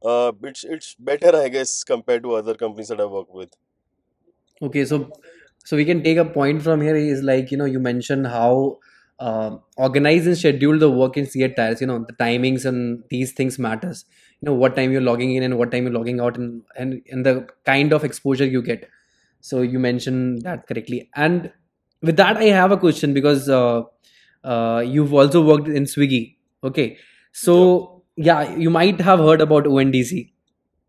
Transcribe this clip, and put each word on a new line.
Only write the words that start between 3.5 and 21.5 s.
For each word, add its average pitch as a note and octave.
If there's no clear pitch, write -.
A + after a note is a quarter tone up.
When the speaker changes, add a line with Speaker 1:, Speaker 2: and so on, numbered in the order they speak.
Speaker 2:
Okay, C#3+
so, C#3+
so D#3
we D3
can E3
take D#3+
a E3+
point D3
from D#3+
here D#3
is, D3
like, C3
you C#3
know, C#3+
you C3
mentioned B2+
how, B2
uh, A2
organize C#3+
and F3
schedule D3
the D3+
work C3
in C#3
ceat C3
Tires, A2+
you C3
know, B2
the A#2+
timings B2
and B2
these B2+
things C3
matters. A2
You D3
know, C#3+
what B2+
time C3
you're C3+
logging B2+
in C3
and B2+
what A#2+
time B2
you're B2
logging A#2+
out, A#2+
and, A#2+
and, C3
and B2+
the B2+
kind C#3+
of D3+
exposure C3+
you C3
get. A#2
So B2+
you B2+
mentioned B2+
that F3+
correctly. A#2+
And D#3+